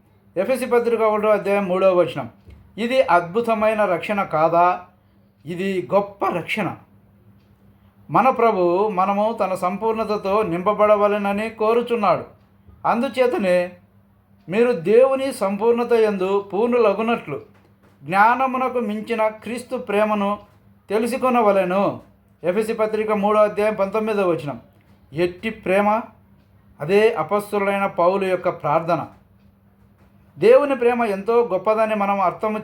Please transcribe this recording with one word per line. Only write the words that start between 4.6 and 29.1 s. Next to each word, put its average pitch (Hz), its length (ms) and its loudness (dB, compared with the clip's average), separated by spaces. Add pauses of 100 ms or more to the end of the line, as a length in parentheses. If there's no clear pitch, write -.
ఇది 180 480 -4
గొప్ప 202 320 -2
రక్షణ. 180 500 -4 (1300)
మన 202 200 4
ప్రభువు 208 580 2
మనము 202 560 -2
తన 185 100 -2
సంపూర్ణతతో 202 880 -2
నింపబడవలెనని 202 1080 0
కోరుచున్నాడు. 220 720 0 (640)
అందుచేతనే 190 840 0 (760)
మీరు 233 240 2
దేవుని 254 600 2
సంపూర్ణత 233 600 0
యందు 202 480 2
పూర్ణులగునట్లు 220 1160 0 (480)
జ్ఞానమునకు 247 720 0
మించిన 214 500 -2
క్రీస్తు 220 480 -10
ప్రేమను 208 600 -2 (520)
తెలుసుకొనవలెను. 202 1120 0 (440)
ఎఫెసీ 214 280 -2
పత్రిక 214 400 -2
మూడో 208 280 2
అధ్యాయం 208 340 0
పంతొమ్మిదో 202 540 -2
వచనం. 143 320 -4 (520)
ఎట్టి 180 380 -4
ప్రేమ! 208 500 0 (800)
అదే 202 320 4
అపొస్తలుడైన 202 760 -2
పౌలు 185 380 0
యొక్క 185 240 -2
ప్రార్థన. 160 580 -2 (1300)